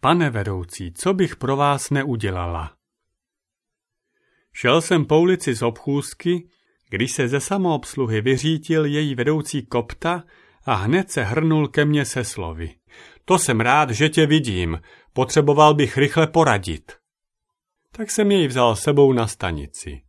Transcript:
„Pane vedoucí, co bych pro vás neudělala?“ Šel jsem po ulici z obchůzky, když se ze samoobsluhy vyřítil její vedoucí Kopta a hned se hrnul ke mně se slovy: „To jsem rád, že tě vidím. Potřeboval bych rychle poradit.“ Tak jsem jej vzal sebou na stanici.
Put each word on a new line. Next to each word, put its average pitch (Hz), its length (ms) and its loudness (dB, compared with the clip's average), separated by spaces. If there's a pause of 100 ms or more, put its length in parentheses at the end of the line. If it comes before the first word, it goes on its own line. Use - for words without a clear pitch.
„Pane 156 300 2
vedoucí, 95 640 -8
co 190 220 -2
bych 185 220 -2
pro 135 200 -2
vás 143 340 -2
neudělala?“ 92 840 -4 (1800)
Šel 139 280 2
jsem 156 240 0
po 156 160 4
ulici 175 340 2
z 110 80 -6
obchůzky, 143 880 -4 (420)
když 107 220 -2
se 127 160 -2
ze 135 120 -2
samoobsluhy 139 800 -2
vyřítil 151 640 0
její 147 300 -2
vedoucí 143 520 -2
Kopta 165 580 -4 (400)
a 127 100 0
hned 131 360 0
se 135 120 -4
hrnul 156 460 0
ke 147 160 0
mně 147 200 2
se 127 200 -6
slovy: 82 460 -8 (540)
„To 185 140 4
jsem 113 220 0
rád, 135 300 2
že 127 180 0
tě 156 180 4
vidím. 98 540 0 (320)
Potřeboval 147 600 4
bych 143 220 0
rychle 147 300 2
poradit.“ 107 680 0 (1000)
Tak 214 180 -10
jsem 202 200 2
jej 185 160 4
vzal 120 300 2
sebou 139 360 4
na 120 140 0
stanici. 73 840 -8